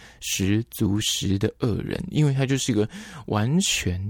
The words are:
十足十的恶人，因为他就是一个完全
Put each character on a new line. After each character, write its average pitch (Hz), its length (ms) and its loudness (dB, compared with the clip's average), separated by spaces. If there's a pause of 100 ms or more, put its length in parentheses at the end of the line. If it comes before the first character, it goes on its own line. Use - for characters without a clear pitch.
(200)
十 101 500 0
足 104 300 0
十 - 360 0
的 104 220 0
恶 - 240 0
人， - 260 -4
因 151 160 2
为 143 80 4
他 135 140 0
就 135 100 2
是 131 140 -2
一 117 40 4
个 104 140 2 (380)
完 117 320 2
全 95 520 0